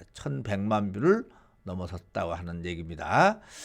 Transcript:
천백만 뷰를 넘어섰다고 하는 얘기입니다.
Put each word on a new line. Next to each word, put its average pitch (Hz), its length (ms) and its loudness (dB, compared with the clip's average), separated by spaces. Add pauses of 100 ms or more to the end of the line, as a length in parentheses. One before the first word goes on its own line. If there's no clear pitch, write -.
(120)
천백만 104 800 -2
뷰를 165 320 4 (380)
넘어섰다고 90 720 -6
하는 85 320 -8
얘기입니다. 85 760 2 (240)